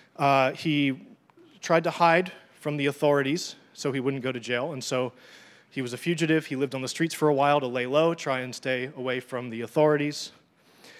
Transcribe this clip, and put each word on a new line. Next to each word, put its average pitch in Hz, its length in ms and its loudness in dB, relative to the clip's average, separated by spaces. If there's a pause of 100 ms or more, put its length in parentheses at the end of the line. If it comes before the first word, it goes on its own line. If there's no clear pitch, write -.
(160)
Uh, 139 360 4
he 143 480 0 (600)
tried 170 240 2
to 165 60 -2
hide 170 400 4 (280)
from 147 180 -4
the 139 80 0
authorities 143 680 0 (180)
so - 180 -4
he 135 80 -4
wouldn't 131 240 -2
go 131 80 -4
to 123 80 -8
jail, 123 340 -4
and 127 100 -10
so 127 300 -2 (580)
he 139 100 -6
was 123 120 -6
a 123 40 -6
fugitive. 160 500 0
He 139 80 -6
lived 135 200 -4
on 131 80 -6
the 131 40 -6
streets 165 280 -4
for 156 120 2
a 147 60 4
while 143 260 4
to 131 80 -2
lay 123 200 -2
low, 160 260 2
try 135 280 -4
and 127 120 -8
stay 127 420 -4
away 127 240 -4
from 123 300 -8
the 113 120 -6
authorities. 147 720 2 (680)